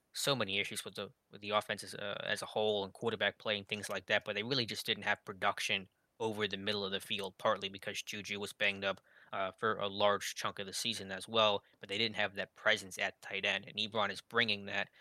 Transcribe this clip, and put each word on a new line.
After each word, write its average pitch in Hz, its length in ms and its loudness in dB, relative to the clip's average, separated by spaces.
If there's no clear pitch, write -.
so 143 200 2
many 98 240 0
issues 101 260 -2
with 101 100 -10
the, 101 160 -6
with 101 120 -16
the 101 80 -6
offense 104 340 0
as, 98 100 -10
uh, 101 300 -6
as 104 180 0
a - 40 -6
whole 107 380 2
and 95 80 -8
quarterback 107 460 0
play 107 200 0
and 95 100 -8
things 104 220 -4
like 98 160 -4
that, 104 180 4
but 104 100 -4
they 101 80 0
really 123 240 0
just 104 200 -6
didn't 104 180 0
have 104 220 0
production 98 640 0
over 107 300 0
the 98 80 -2
middle 101 260 -2
of 95 100 -2
the 95 80 -2
field, 98 360 -6
partly 98 320 2
because 98 320 -6
Juju 101 400 -6
was 101 140 -6
banged 98 320 2
up, 95 160 0
uh, 95 160 0
for 110 260 0
a 104 100 -2
large 101 480 4
chunk 104 240 -2
of 98 80 -4
the 95 60 -10
season 101 400 -4
as 92 160 -8
well, 107 340 6
but - 120 -14
they 98 80 0
didn't 110 180 2
have 101 200 2
that 95 200 -4
presence 98 420 2
at 98 220 -2
tight 98 240 -6
end, 98 240 2
and - 80 -10
Ebron 107 340 0
is 92 120 -8
bringing 110 420 2
that, 101 240 -2